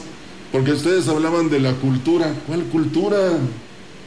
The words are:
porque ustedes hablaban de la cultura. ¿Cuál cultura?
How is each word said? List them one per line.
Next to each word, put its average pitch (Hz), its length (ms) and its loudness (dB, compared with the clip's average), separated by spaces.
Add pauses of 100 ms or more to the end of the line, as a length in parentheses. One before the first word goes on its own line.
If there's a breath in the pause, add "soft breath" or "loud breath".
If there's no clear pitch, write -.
(520)
porque 131 220 2
ustedes 160 340 2
hablaban 160 420 2
de 147 100 2
la 131 140 2
cultura. 143 580 2 (140)
¿Cuál 165 200 -2
cultura? 160 520 2 (880)